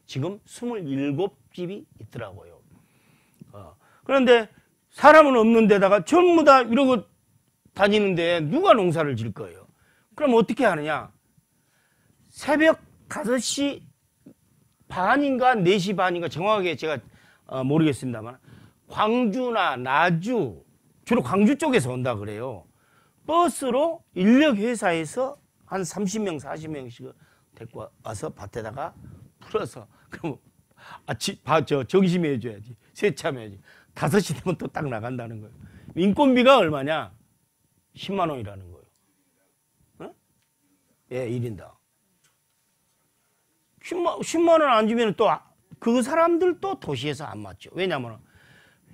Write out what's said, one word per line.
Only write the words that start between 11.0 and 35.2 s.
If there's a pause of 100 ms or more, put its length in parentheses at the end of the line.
새벽 (300)
다섯
시 (1040)
반인가
네
시
반인가
정확하게
제가, (460)
어,
모르겠습니다만 (500)
광주나
나주, (420)
주로
광주
쪽에서
온다
그래요. (600)
버스로 (100)
인력
회사에서 (280)
한
삼십
명,
사십
명씩 (440)
데리고 (160)
와서
밭에다가 (460)
풀어서 (220)
그럼 (680)
아침,
바-,
저,
점심에
해줘야지. (180)
세참해야지. (340)
다섯
시
되면
또
딱
나간다는